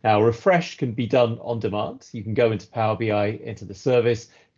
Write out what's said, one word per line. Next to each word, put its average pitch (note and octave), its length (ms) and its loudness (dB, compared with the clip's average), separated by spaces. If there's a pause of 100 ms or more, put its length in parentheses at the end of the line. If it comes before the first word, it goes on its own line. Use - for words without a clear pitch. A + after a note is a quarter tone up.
Now, G#2+ 180 4
refresh E3+ 560 2
can B2+ 140 -4
be A2+ 160 -4
done A#2+ 320 2
on A#2 220 -6
demand. G#2 500 -6
You A2+ 140 -12
can G#2 100 -6
go A#2 160 4
into G#2+ 160 -6
Power A2 300 -2
B A2 160 -2
I, G#2 140 0
into G#2+ 380 -10
the F#2 120 -16
service, A#2+ 500 0 (320)